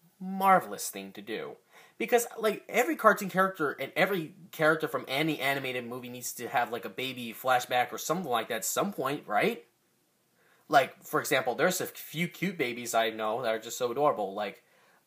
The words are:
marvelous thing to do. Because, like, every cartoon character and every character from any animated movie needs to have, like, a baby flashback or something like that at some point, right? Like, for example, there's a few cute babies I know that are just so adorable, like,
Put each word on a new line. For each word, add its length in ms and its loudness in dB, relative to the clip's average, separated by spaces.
marvelous 720 2
thing 220 -10
to 100 -14
do. 300 -6
Because, 280 2
like, 320 -2
every 280 2
cartoon 340 4
character 480 2
and 160 -6
every 400 0
character 380 2
from 180 -4
any 340 0
animated 460 -2
movie 220 -10
needs 240 -10
to 160 -8
have, 240 0
like, 120 -6
a 60 -8
baby 420 -6
flashback 600 2
or 60 -8
something 320 -2
like 180 0
that 80 -2
at 80 -4
some 280 0
point, 340 -4
right? 380 2
Like, 340 4
for 160 -2
example, 380 0
there's 240 2
a 60 -4
few 420 -6
cute 280 -4
babies 380 -4
I 160 4
know 320 -2
that 100 0
are 60 0
just 180 -10
so 140 0
adorable, 440 0
like, 280 -6